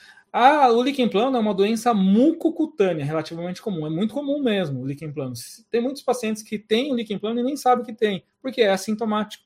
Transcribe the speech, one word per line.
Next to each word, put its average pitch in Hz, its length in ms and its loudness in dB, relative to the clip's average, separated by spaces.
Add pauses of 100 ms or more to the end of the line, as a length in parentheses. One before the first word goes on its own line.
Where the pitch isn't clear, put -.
(320)
Ah, 262 380 6
o 233 120 4
líquen 254 260 0
plano 247 280 2
é 233 40 0
uma 214 140 0
doença 220 400 2
mucocutânea, 208 1080 2
relativamente 165 580 -6
comum. 165 240 -6
É 156 40 -6
muito 196 220 -2
comum 285 300 -4
mesmo 180 400 -2
o 135 40 -8
líquen 147 240 -10
plano. 135 220 -8 (380)
Tem 233 100 0
muitos 269 220 -6
pacientes 220 400 -4
que 214 160 -8
têm 247 340 -2
o - 20 -2
líquen 220 240 -4
plano 233 220 -4
e - 20 -2
nem 277 140 -4
sabem 247 280 0
que 247 80 -14
tem, 208 300 -2 (200)
porque 262 180 -4
é 208 100 4
assintomático. 214 760 -4